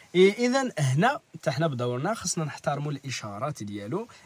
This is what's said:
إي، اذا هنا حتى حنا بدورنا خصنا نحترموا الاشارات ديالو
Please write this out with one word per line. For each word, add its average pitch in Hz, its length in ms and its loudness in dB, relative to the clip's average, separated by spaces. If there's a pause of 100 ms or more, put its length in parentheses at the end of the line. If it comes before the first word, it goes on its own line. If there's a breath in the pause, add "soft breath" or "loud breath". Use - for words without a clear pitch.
(140 loud breath)
إي، 190 180 8
اذا 247 460 2
هنا 151 420 2 (140)
حتى - 160 -4
حنا 143 160 0
بدورنا 127 480 -2
خصنا - 300 -4
نحترموا 147 480 -4
الاشارات 127 720 -8
ديالو 104 460 -6 (180 loud breath)